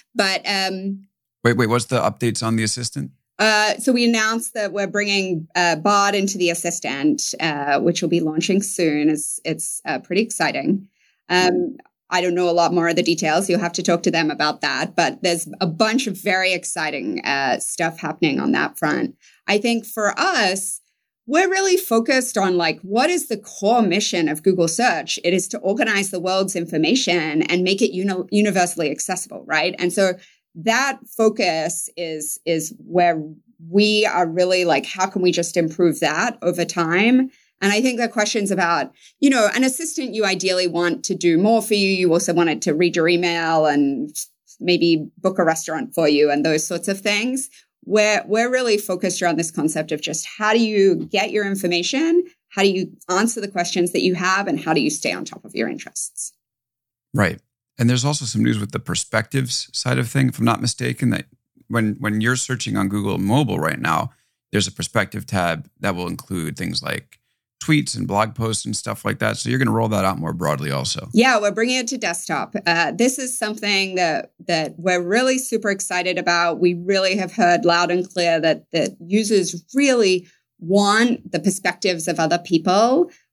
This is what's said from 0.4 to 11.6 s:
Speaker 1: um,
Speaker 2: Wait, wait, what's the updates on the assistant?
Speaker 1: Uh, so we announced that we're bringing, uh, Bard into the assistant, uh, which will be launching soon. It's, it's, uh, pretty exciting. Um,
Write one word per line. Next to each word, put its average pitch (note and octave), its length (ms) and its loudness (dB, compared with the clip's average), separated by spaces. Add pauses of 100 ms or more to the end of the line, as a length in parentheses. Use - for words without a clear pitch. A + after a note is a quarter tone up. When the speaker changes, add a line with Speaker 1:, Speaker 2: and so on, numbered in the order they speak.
Speaker 1:
um, F#3+ 600 -4 (380)
Speaker 2:
Wait, A#2 140 2
wait, A#2 100 2
what's A#2+ 180 0
the B2+ 140 0
updates A2 420 -2
on A2+ 140 -2
the A2+ 80 0
assistant? B2 480 -6 (260)
Speaker 1:
Uh, G#3+ 400 2
so C4 140 0
we A#3+ 140 4
announced A3+ 480 0
that G#3 180 -4
we're G3+ 160 -4
bringing, F#3+ 680 -2
uh, F3 200 2
Bard G3+ 400 2
into G3 220 -2
the F3 120 2
assistant, D3 920 -2
uh, C#3+ 400 0
which E3+ 200 0
will F3 60 -2
be E3+ 140 2
launching D#3+ 400 0
soon. D3+ 480 0
It's, - 340 -4
it's, - 400 -6
uh, C#3+ 160 -4
pretty F3+ 220 -2
exciting. E3 640 -2 (400)
Um, F3+ 480 0 (360)